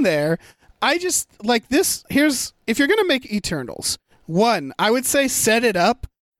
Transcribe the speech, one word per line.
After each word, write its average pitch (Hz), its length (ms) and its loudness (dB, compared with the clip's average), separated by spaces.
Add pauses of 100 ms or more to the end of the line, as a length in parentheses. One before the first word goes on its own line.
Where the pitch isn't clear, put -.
there. 160 360 0 (420)
I 269 180 0
just, 359 300 -4 (160)
like, 233 240 0
this, - 400 0
here's, 285 440 0 (140)
if 220 120 0
you're 285 100 2
gonna 415 180 2
make 269 260 -2
Eternals, 156 680 -6 (280)
one, 170 520 0
I 202 120 2
would 254 160 0
say 277 220 0
set 226 340 0
it 220 140 0
up 185 300 0 (340)